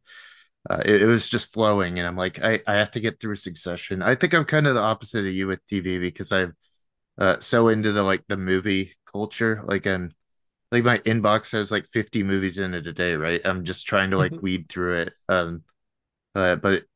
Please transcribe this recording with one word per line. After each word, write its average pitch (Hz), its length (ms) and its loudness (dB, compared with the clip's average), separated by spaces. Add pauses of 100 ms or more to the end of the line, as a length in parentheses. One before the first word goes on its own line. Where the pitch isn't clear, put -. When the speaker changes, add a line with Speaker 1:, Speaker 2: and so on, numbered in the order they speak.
(680)
Speaker 1:
uh, - 160 -2
it, 104 180 6
it - 40 6
was 117 220 4
just - 240 -4
flowing, 101 460 2
and 87 80 -4
I'm 87 100 -6
like, 92 260 -4
"I, 110 240 2
I 104 80 2
have 104 160 2
to - 80 -8
get 110 200 -4
through 107 160 -8
Succession." 90 680 -8
I 120 120 4
think 165 200 0
I'm 156 100 2
kind 151 220 2
of 131 80 2
the 113 60 2
opposite 107 440 -2
of 95 80 -2
you 95 140 -2
with 95 200 -4
T 101 120 -2
V 92 200 -2
because 90 320 -6
I'm, 92 240 0 (640)
uh, 95 220 2
so 117 300 4
into 110 220 2
the, 104 120 2
like, 95 240 0
the 101 100 -4
movie 95 560 -2 (120)
culture. 107 600 -4
Like, 95 220 -2
I'm, 90 240 -2 (600)
like, 120 120 4
my 120 160 4
inbox 110 540 0
has, 104 180 -2
like, 104 160 -4
fifty 110 360 -2
movies 95 360 -2
in 92 140 -4
it 82 140 -8
a 85 60 -10
day, 87 220 -2
right? 82 300 -2
I'm 92 200 -2
just 90 220 -6
trying 95 240 0
to, 95 60 2
like, 92 160 2
Speaker 2:
Mm-hmm. 82 80 -12
Speaker 1:
weed 92 280 -4
through 90 320 -2
it. 85 120 -6 (160)
Um, 85 340 0 (720)
uh, 90 220 4
but, 95 280 0 (100)